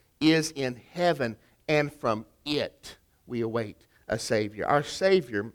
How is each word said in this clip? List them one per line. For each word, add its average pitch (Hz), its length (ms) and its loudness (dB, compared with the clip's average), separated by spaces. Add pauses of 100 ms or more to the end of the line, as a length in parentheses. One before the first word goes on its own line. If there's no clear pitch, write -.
(200)
is 156 320 4
in 127 300 -6 (100)
heaven, 147 460 0 (320)
and 147 240 2
from 113 320 -2 (180)
it - 540 -6 (280)
we 123 140 -6
await 113 480 -4 (220)
a 110 100 0
Savior. 104 480 -2
Our 143 160 4
Savior 131 720 0